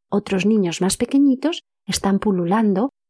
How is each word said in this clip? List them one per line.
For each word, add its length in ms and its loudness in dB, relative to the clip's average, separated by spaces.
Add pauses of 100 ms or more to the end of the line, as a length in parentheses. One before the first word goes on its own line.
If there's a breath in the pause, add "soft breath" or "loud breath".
(100)
otros 360 -2
niños 340 0
más 160 0
pequeñitos 680 0 (240)
están 320 -2
pululando 720 0 (200)